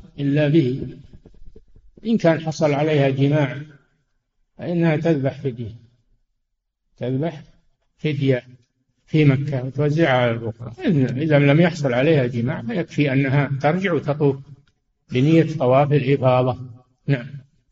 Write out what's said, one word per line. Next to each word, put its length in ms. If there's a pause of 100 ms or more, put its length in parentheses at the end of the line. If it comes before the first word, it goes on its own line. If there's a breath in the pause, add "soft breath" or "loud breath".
(180)
إلا 300
به. 380 (1200)
إن 120
كان 220
حصل 340
عليها 340
جماع 520 (1000)
فإنها 380
تذبح 440
فدية، 340 (1200)
تذبح 460 (560)
فدية 440 (640)
في 180
مكة 400
وتوزعها 520
على 140
الفقراء. 440 (420)
إذا 220
لم 220
يحصل 320
عليها 340
جماع 360
فيكفي 500
أنها 380 (100)
ترجع 320
وتطوف 440 (760)
بنية 460
طواف 340
الإفاضة. 680 (480)
نعم. 200 (460)